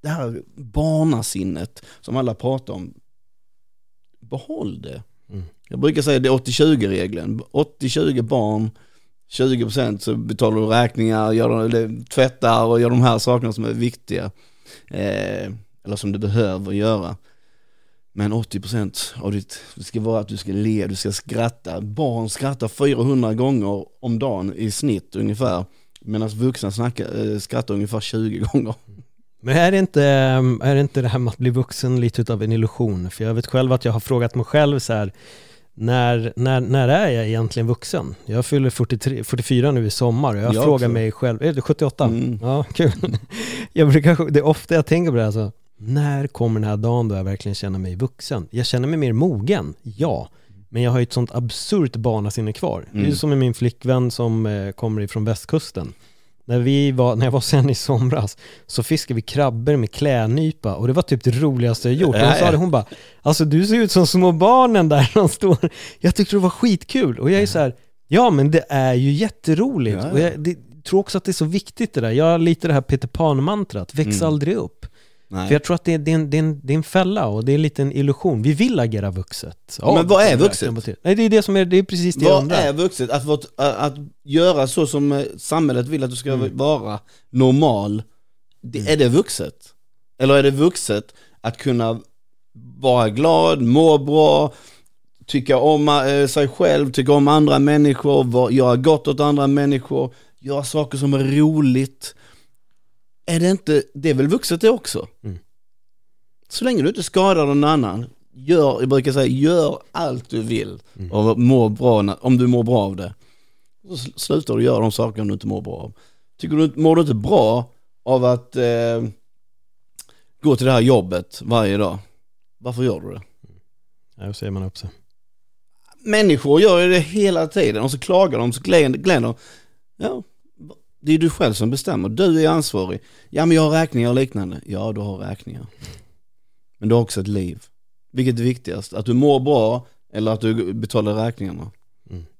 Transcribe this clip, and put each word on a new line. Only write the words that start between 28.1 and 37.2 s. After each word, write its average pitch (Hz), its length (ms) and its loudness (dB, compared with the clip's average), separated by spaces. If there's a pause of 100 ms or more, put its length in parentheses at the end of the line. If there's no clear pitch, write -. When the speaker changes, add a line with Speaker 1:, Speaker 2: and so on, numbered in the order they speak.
Speaker 1:
gånger. 113 220 -2 (680)
Speaker 2:
Men 131 140 0
är 170 160 4
det 196 60 2
inte, 190 240 2 (600)
är 139 120 2
det 139 60 4
inte 139 220 -2
det 120 60 -2
här 127 100 -2
med 120 140 -2
att - 60 -16
bli 123 120 0
vuxen 127 500 -2
lite 120 220 0
utav 110 200 -4
en 110 100 -2
illusion? 107 580 -2
För - 140 -8
jag 113 100 -2
vet 117 120 -4
själv 131 260 0
att 127 120 -2
jag 117 80 0
har 110 80 -2
frågat 120 340 -2
mig 120 100 -2
själv 143 340 2
så - 140 -6
här, 104 200 -2 (640)
när, 120 600 0
när, 127 240 0
när 127 280 0
är 180 220 2
jag 113 180 -2